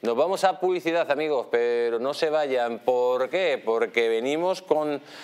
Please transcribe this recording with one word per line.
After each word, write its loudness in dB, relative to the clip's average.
Nos 0
vamos 0
a 2
publicidad, 0
amigos, 0
pero 2
no -2
se 0
vayan. 0
¿Por 0
qué? 0
Porque 0
venimos 0
con 0